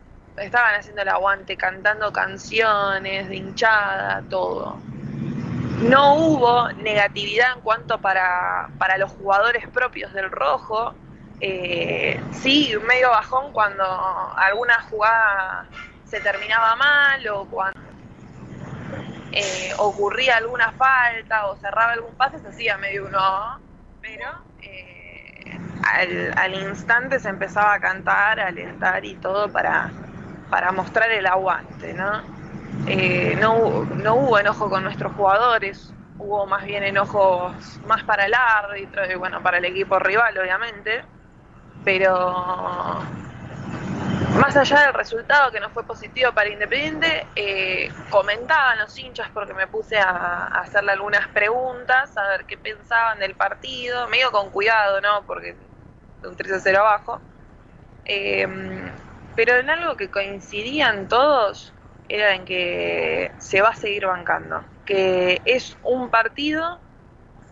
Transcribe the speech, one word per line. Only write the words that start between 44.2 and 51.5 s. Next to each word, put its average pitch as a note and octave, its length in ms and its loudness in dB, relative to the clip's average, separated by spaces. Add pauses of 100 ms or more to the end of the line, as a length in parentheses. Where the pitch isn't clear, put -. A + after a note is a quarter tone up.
más C#4 180 6
allá C#4+ 260 8
del C#4 120 4
resultado A#3 560 2
que A3 80 -6
no G#3 120 -8
fue A#3 120 -8
positivo A#3 500 -2
para G#3 180 0
Independiente, D4+ 840 -2
eh, F#3+ 560 -2 (200)
comentaban A3+ 680 2
los G#3+ 180 -6
hinchas, B3 380 -12
porque G3+ 200 -6
me F#3+ 120 -4
puse A3 320 -4
a, F3+ 480 0
a - 140 -2
hacerle G3+ 320 0
algunas G3+ 360 0
preguntas, B3 880 0